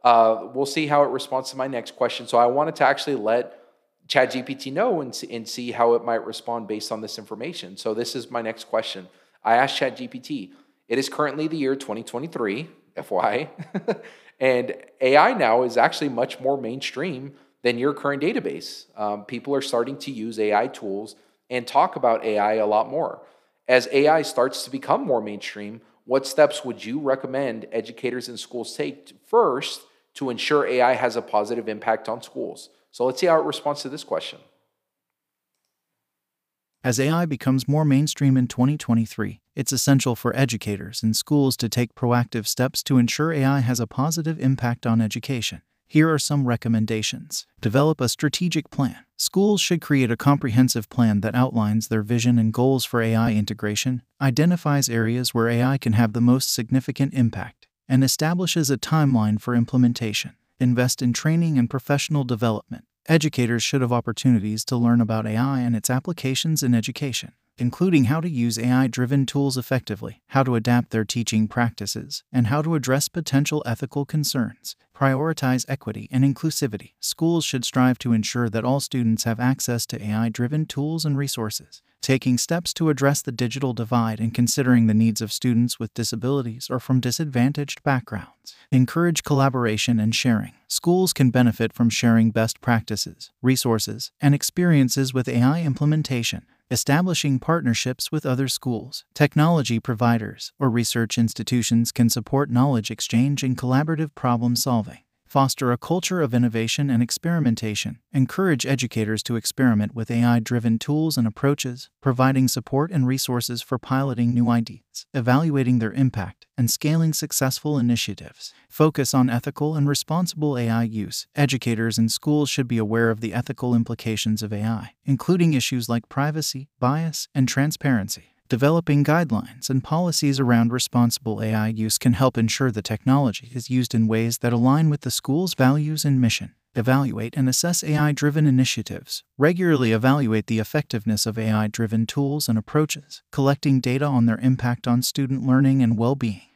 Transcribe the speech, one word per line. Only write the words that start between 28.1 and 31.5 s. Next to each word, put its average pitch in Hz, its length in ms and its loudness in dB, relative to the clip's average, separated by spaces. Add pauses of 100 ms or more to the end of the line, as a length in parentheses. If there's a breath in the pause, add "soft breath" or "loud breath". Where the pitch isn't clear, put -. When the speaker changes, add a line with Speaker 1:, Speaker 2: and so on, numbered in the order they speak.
Speaker 1:
and 117 100 -14
schools - 380 -10
take 143 300 -8
t-, - 80 -20 (100)
first 151 580 0 (320 soft breath)
to 135 140 -6
ensure 139 380 0
A 123 160 2
I 127 120 6
has 117 200 -2
a 117 80 -2
positive 110 460 -2